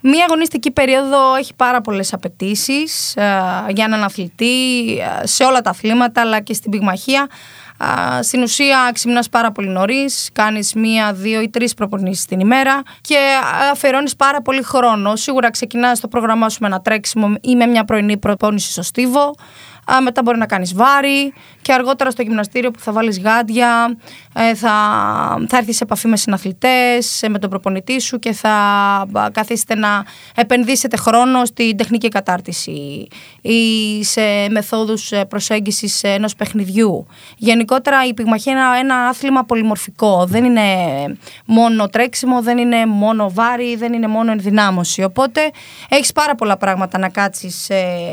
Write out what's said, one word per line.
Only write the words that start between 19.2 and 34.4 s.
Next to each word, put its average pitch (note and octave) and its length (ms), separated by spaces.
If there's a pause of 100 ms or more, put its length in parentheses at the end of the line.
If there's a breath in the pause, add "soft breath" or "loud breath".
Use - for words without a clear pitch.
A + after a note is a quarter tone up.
Α, C4 100
μετά B3+ 200
μπορεί A#3 160
να A3 80
κάνεις F#3 280
βάρη C#4 600 (280 loud breath)
και C#4 120
αργότερα C4 380
στο B3 100
γυμναστήριο A3+ 500
που A#3 80
θα A3 120
βάλεις G#3+ 280
γάντια, A#3 800 (360 loud breath)
ε, A3+ 220
θα, A3 160 (760)
θα - 100
έρθεις A3 180
σε - 80
επαφή G#3+ 240
με G#3+ 100
συναθλητές, A#3+ 1080
ε, G#3+ 60
με G#3 100
τον G3+ 100
προπονητή G3 500
σου A#3+ 200
και A3+ 120
θα, G#3+ 200 (640)
α, G#3+ 180
καθίσετε A3 440
να G#3 300 (300 loud breath)
επενδύσετε B3 640
χρόνο B3 480
στην A3+ 320
τεχνική A3+ 300
κατάρτιση F3+ 1000 (340 loud breath)
ή A3 600
σε G#3 460